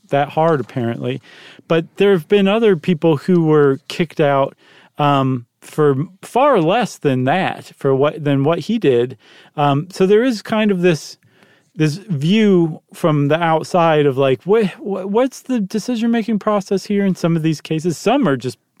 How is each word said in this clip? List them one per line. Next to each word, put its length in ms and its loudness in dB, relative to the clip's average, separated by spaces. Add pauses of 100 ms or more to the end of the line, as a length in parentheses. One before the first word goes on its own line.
(100)
that 180 0
hard, 320 0
apparently. 600 -8 (460)
But 300 -2
there 160 2
have 160 -2
been 180 2
other 300 2
people 400 0
who 280 0
were 440 4
kicked 320 -6
out, 360 0 (420)
um, 460 0 (160)
for 360 0 (260)
far 380 2
less 380 -2
than 260 0
that, 520 -2
for 200 0
what, 260 0
than 220 0
what 160 0
he 180 -4
did. 400 0 (380)
Um, 340 0
so 160 0
there 160 4
is 180 -2
kind 300 -2
of 120 -2
this, 360 -2 (560)
this 220 -2
view 840 0 (140)
from 320 0
the 160 0
outside 640 2
of, 100 0
like, 280 0
what, 220 2 (120)
what, 320 -8
what's 320 -2
the 160 -4
decision-making 800 -2
process 480 -4
here 180 -2
in 120 0
some 180 -2
of 80 -2
these 180 -2
cases? 380 -4
Some 300 0
are 80 0
just 220 -8 (220)